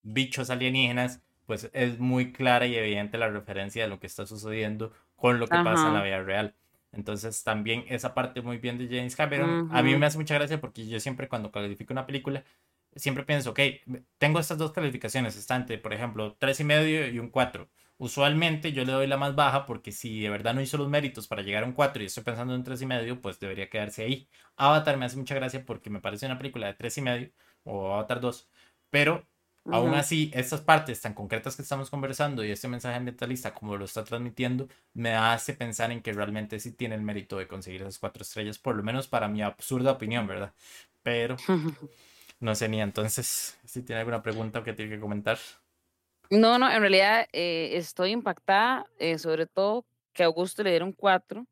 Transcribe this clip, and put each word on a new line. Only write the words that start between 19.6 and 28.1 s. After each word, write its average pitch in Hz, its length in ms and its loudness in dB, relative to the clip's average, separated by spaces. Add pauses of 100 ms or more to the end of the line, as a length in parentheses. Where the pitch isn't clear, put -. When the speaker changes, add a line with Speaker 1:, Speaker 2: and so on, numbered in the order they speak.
Speaker 1:
porque 113 260 -10
si 110 300 -8
de 104 80 -2
verdad 104 240 0
no 135 60 0
hizo 135 160 -4
los 143 120 0
méritos 143 400 -2
para 104 140 -6
llegar 101 200 -2
a 120 40 -2
un 127 60 -4
cuatro 135 300 2
y 98 40 -6
estoy 110 180 -10
pensando 123 300 -4
en 127 100 -4
tres 127 180 -8
y 135 40 -4
medio, 123 340 -2
pues 98 200 -8
debería 98 300 -6
quedarse 107 340 -6
ahí. 127 240 -4 (280)
Avatar 147 400 6
me 127 100 -2
hace 123 100 -8
mucha 135 180 -6
gracia 131 300 -4
porque 107 260 -10
me 104 100 -6
parece 104 260 -6
una 127 120 -6
película 127 280 -8
de 98 80 -6
tres 117 240 -8
y 139 40 -6
medio, 123 280 -2 (340)
o 98 300 -4
Avatar 110 260 -2